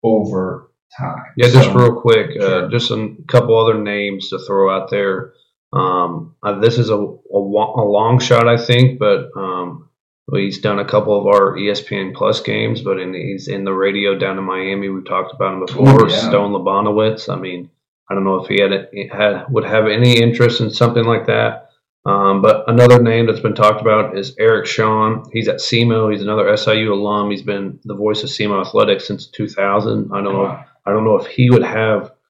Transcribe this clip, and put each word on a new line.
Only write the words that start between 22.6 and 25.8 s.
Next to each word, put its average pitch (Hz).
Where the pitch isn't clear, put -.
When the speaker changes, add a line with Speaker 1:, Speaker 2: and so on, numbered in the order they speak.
Speaker 2:
another 123
name 117
that's 107
been 110
talked 107
about 107
is -
Eric 110
Shawn. 110
He's 107
at 92
semo. 113